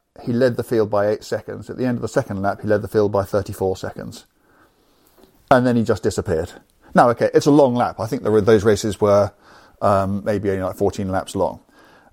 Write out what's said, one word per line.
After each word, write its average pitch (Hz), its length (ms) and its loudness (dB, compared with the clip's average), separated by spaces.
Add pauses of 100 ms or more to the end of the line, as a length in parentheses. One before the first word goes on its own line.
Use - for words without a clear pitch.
(220)
he 123 100 -4
led 120 240 2
the 120 80 -2
field 110 240 0
by 104 180 0
eight 107 160 -2
seconds. 104 460 -10
At - 80 -14
the 123 80 -4
end 123 120 -2
of 120 40 -10
the 113 80 -6
second 101 320 -4
lap, 98 180 -2
he - 80 -10
led 104 140 2
the - 80 -8
field 104 240 0
by 101 100 0
thirty-four 95 540 -4
seconds. 104 480 -14 (1200)
And 127 160 4
then 123 120 2
he 113 80 0
just 110 180 -2
disappeared. 90 480 -2 (420)
Now, 151 180 6
okay, 110 220 0
it's 156 120 2
a 147 60 4
long 139 240 4
lap. 107 220 -2
I 95 100 -4
think 127 160 -8
there 110 100 0
were, 107 80 4
those 107 240 4
races 107 340 0
were, 101 320 4 (500)
um, 98 440 0
maybe 104 240 -2
only, 95 140 -2
like, 92 120 -6
fourteen 101 320 -2
laps 92 260 -6
long. 92 280 -2 (520)